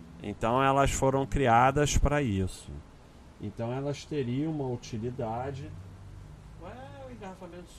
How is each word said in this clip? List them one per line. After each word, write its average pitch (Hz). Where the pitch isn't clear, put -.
Então, 117
elas 135
foram 135
criadas 135
pra 143
isso. 95
Então, 110
elas 143
teriam 143
uma 143
utilidade. 123
Ué, 185
o 254
engarrafamento 185